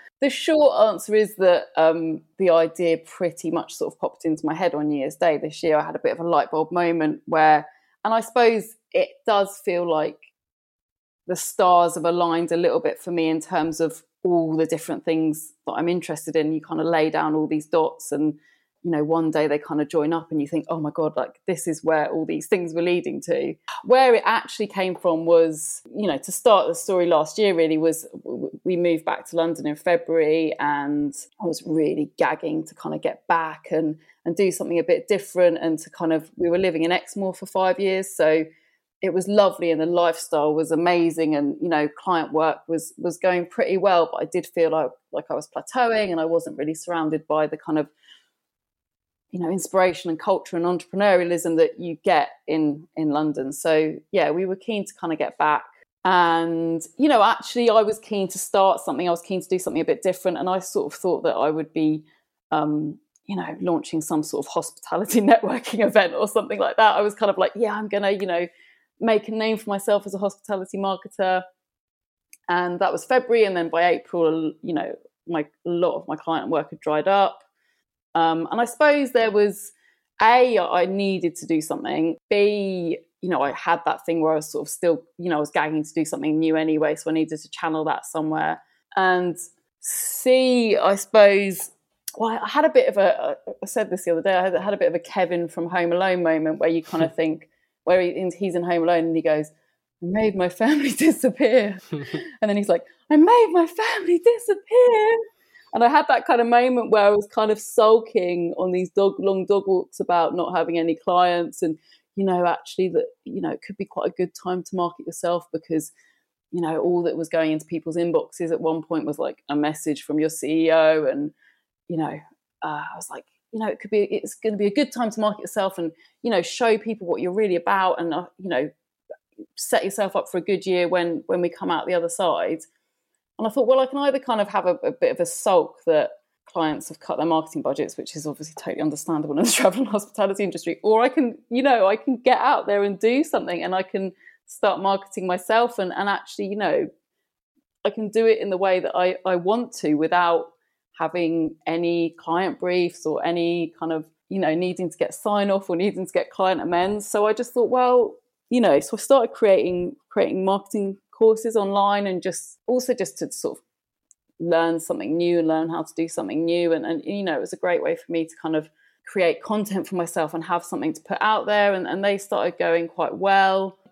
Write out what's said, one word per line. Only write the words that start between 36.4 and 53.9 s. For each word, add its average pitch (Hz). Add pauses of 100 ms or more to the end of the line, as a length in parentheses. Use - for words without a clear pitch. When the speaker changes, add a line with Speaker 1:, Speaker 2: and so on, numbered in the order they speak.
Speaker 1:
were 170
living 175
in 170
Exmoor 190
for -
five 185
years. 190
So 156 (560)
it 190
was 180
lovely 190
and 156
the 160
lifestyle 165
was 156
amazing 165
and, 143
you 175
know, 151
client 160
work 160 (100)
was, 160
was 170
going 180
pretty 185
well, 175
but -
I 165
did 160
feel 165
like, 151 (200)
like 151
I 156
was 143
plateauing 220
and 165
I 160
wasn't 165
really 156
surrounded 156
by 156
the 156
kind 156
of, 147 (1400)
you 180
know, 170
inspiration 185
and 160
culture -
and 170
entrepreneurialism 180
that 165
you 170
get 165 (180)
in, 156
in 156
London. 143
So 156 (160)